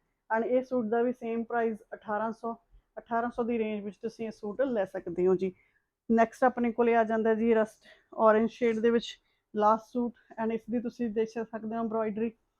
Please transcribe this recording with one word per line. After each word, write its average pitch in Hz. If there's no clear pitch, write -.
And 233
ਇਹ 254
ਸੂਟ 254
ਦਾ 233
ਵੀ 247
ਸੇਮ 233
ਪ੍ਰਾਈਸ 226
ਅਠਾਰਾਂ 214
ਸੌ, 233
ਅਠਾਰਾਂ 233
ਸੌ 240
ਦੀ 233
ਰੇਂਜ 214
ਵਿੱਚ 202
ਤੁਸੀਂ 226
ਇਹ 220
ਸੂਟ 208
ਲੈ 233
ਸਕਦੇ 180
ਹੋ 190
ਜੀ। 185
ਨੈਕਸਟ 226
ਆਪਣੇ 247
ਕੋਲੇ 233
ਆ 233
ਜਾਂਦਾ 220
ਜੀ 226
ਰਸਟ 214
orange 220
ਸ਼ੇਡ 226
ਦੇ 226
ਵਿੱਚ 233
ਲਾਸਟ 214
ਸੂਟ। 240
And 220
ਇਸ 226
ਦੀ 240
ਤੁਸੀਂ 240
ਦੇਖ 220
ਸਕਦੇ 220
ਹੋ 233
ਐਮਬ੍ਰੋਇਡਰੀ, 220